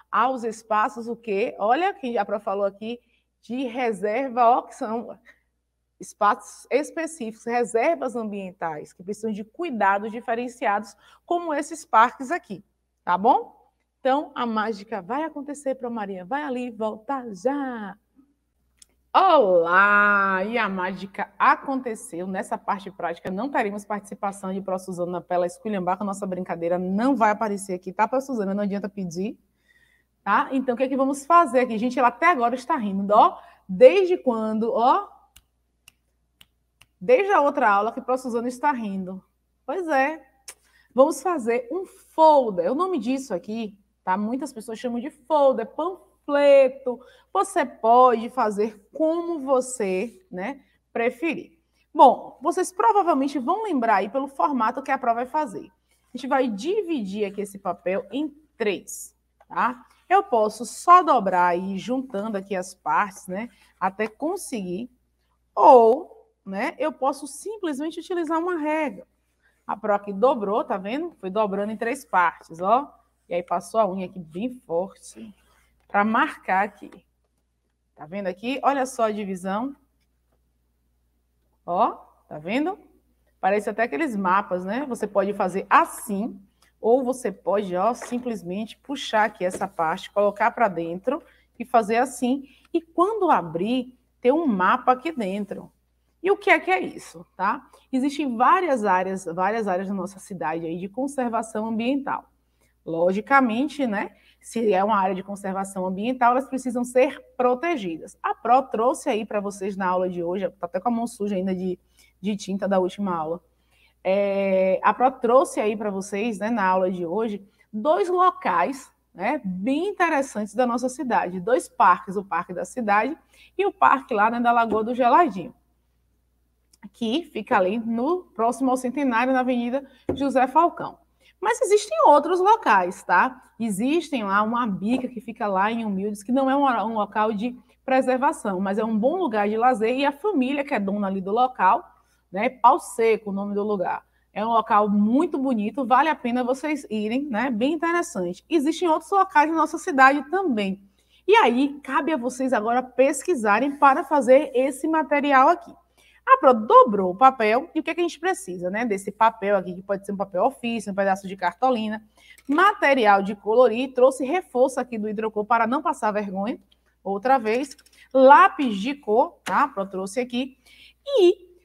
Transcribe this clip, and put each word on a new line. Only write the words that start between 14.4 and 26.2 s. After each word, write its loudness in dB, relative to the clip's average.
mágica -6
vai -6
acontecer, -8
Pro -10
Maria. -8
Vai -6
ali, -6
volta -8
já! -6
Olá! 4
E -4
a -2
mágica -8
aconteceu. -2
Nessa -6
parte -6
prática, -8
não -6
teremos -4
participação -8
de -6
Pro -4
Suzana -6
pela -2
esculhambar -4
com -8
a -4
nossa -6